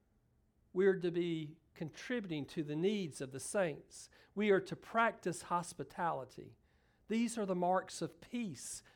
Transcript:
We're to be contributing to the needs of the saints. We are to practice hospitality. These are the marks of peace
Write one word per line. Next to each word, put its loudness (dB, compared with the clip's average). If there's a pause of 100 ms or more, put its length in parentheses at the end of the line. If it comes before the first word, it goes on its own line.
(720)
We're 6
to 0
be 0 (240)
contributing -4
to -4
the -4
needs 0
of -6
the -8
saints. -2 (260)
We 4
are 8
to -4
practice 0
hospitality. -4 (540)
These 0
are 0
the 0
marks 2
of -6
peace -8 (140)